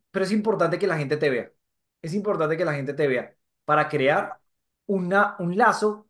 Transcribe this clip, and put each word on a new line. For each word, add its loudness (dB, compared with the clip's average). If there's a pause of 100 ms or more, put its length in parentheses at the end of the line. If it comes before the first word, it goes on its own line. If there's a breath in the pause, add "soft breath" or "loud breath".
(120)
pero -2
es -2
importante 0
que -2
la -2
gente -2
te 2
vea. -4 (500)
Es -8
importante -2
que 0
la -2
gente -6
te 0
vea -2 (300)
para 2
crear 0 (480)
una, 0
un -2
lazo 0